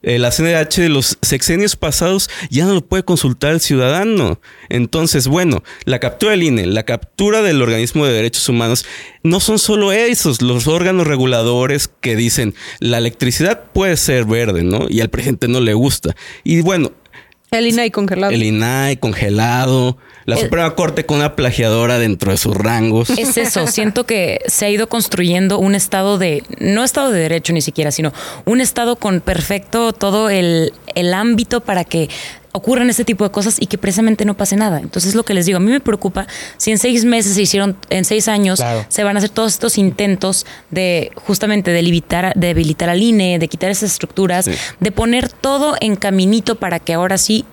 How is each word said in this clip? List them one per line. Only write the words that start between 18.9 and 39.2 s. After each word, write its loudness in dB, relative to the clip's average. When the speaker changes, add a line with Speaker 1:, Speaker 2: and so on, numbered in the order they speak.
Speaker 1:
congelado, 0
la -2
Speaker 3:
El 0
Speaker 1:
Suprema 0
Corte -2
con 0
una 0
plagiadora 2
dentro 0
de 2
sus 0
rangos. 0
Speaker 3:
Es 0
eso, -2
siento -2
que -2
se -2
ha 0
ido 0
construyendo 0
un 2
estado 0
de, 0
no 0
estado 0
de 0
derecho -2
ni 0
siquiera, -2
sino -2
un 2
estado 0
con 0
perfecto -2
todo 0
el, 2
el 0
ámbito 0
para -2
que -2
ocurran 2
este 0
tipo 0
de -2
cosas 0
y 0
que -6
precisamente 0
no 0
pase -2
nada. 0
Entonces, -2
lo 0
que -2
les 2
digo, 2
a 0
mí 4
me 2
preocupa -2
si -2
en 2
seis 2
meses 2
se 2
hicieron, 0
en 0
seis 0
años, 2
Speaker 4:
Claro. -2
Speaker 3:
se -2
van 0
a 0
hacer 0